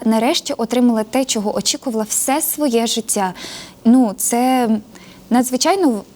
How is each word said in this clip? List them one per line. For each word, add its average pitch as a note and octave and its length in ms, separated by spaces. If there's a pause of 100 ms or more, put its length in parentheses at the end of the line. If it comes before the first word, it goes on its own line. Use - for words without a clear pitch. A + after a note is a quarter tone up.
нарешті A3+ 480
отримала A#3 520
те, B3+ 200
чого G#3+ 320
очікувала A3 520
все C#4 340
своє A#3+ 440
життя. G#3+ 480 (500)
Ну, A#3 320
це B3 520 (640)
надзвичайно B3+ 720 (140)